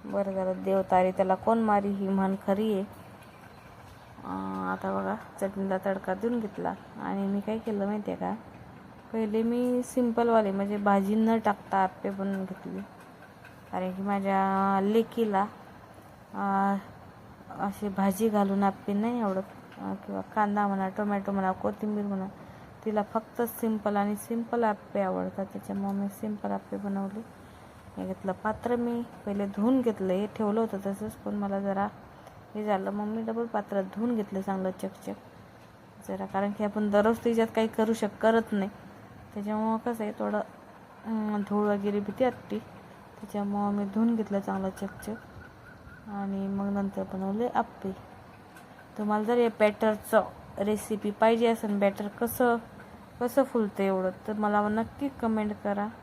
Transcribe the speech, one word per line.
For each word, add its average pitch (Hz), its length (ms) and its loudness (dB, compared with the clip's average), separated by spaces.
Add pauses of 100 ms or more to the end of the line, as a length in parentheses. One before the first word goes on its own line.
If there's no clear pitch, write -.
बरं 196 280 -2
झालं, 185 300 -2
"देव 190 280 2
तारी 185 200 6
त्याला 185 240 2
कोण 226 240 2
मारी," 208 300 4
ही 196 200 -2
म्हण 190 260 2 (120)
खरी 214 260 2
आहे. 190 100 0 (1400)
अं, 190 480 -4
आता 190 200 -4
बघा, 196 220 -2 (260)
चटणीला 196 360 0 (100)
तडका 190 280 0
देऊन 233 260 0
घेतला. 180 340 -4 (280)
आणि 196 240 -2
मी 202 140 2
काय 214 180 -4
केलं 208 280 -2
माहिती 208 240 -2
आहे 175 100 -4
का, 180 140 -2 (800)
पहिले 220 300 0
मी 247 400 2
सिम्पलवाले, 233 680 4
म्हणजे 196 260 0
भाजी 202 380 6
न 220 240 6
टाकता 202 400 0
आप्पे 190 320 0
बनवून 196 340 -2
घेतले, 185 360 -8 (920)
कारण 185 200 -2
की 190 100 -6
माझ्या 196 800 4
लेकीला, 214 600 4 (920)
अं, 196 420 2 (840)
अशी 202 300 -2
भाजी 196 400 2
घालून 202 340 4
आप्पे 196 300 0
नाही 233 280 2
आवडत, 190 220 0 (360)
अं, 190 160 -6
किंवा 190 260 -6
कांदा 208 460 2
म्हणा, 190 220 0
टोमॅटो 196 440 -2
म्हणा, 190 200 2
कोथिंबीर 208 520 -2
म्हणा, 196 220 -2 (580)
तिला 214 180 2
फक्त 220 400 -2
सिम्पल 220 540 0
आणि 202 200 2
सिम्पल 233 480 -2
आप्पे 208 360 0
आवडतात. 185 520 -2
त्याच्यामुळे 196 400 -4
मी 202 160 0
सिम्पल 208 420 -4
आप्पे 196 260 -4
बनवले. 196 440 -4 (760)
हे 190 100 -6
घेतलं 190 260 -4
पात्र, 214 440 -2
मी 240 260 0 (240)
पहिले 202 200 0
धुवून 220 340 4
घेतलं, 202 320 2
हे 196 140 2
ठेवलं 208 340 0
होतं 226 260 0
तसंच, 208 260 -4
पण 208 220 -6
मला 196 260 0
जरा 196 280 0 (640)
हे 214 100 -4
झालं, 196 260 0
मग 208 140 -2
मी 220 180 -4
डबल 226 240 -2
पात्र 202 360 -2
धुवून 220 340 -2
घेतलं 202 240 -2
चांगलं 190 300 -2
चकचक 190 440 -8 (960)
जरा, 190 180 -4
कारण 196 240 0
की 208 140 -2
आपण 208 260 0
दररोज 214 340 6
तिच्यात 226 300 4
काही 226 140 4
करू 226 240 2
शक-, 214 280 -2
करत 226 220 6 (100)
नाही, 196 180 0 (640)
त्याच्यामुळं 214 420 0
कसं 226 280 -4
आहे, 214 80 -4
थोडं, 208 260 -2 (680)
अं, 214 420 0
धूळ 208 180 2
वगैरे 208 340 2
भीती 202 240 0
वाटते, 240 340 -2 (600)
त्याच्यामुळं 202 520 -2
मी 202 120 0
धुवून 226 320 2
घेतलं 202 240 0
चांगलं 190 300 -2
चकचक. 196 440 -8 (960)
आणि 196 400 -4
मग 196 160 -2
नंतर 196 380 -2
बनवले 196 520 -2
आप्पे. - 420 -2 (1040)
तुम्हाला 214 260 0
जर 240 120 4
या 233 120 6 (120)
बॅटरचं 214 600 4 (360)
रेसिपी 208 520 0
पाहिजे 226 360 4
असेल, 226 320 2
बॅटर 202 300 2
कसं, 233 480 2 (640)
कसं 247 220 2
फुलतं 220 400 2
एवढं, 185 280 2 (160)
तर 214 60 -4
मला 208 360 2
नक्की 226 400 -2
कमेंट 220 440 0 (120)
करा 202 240 0 (140)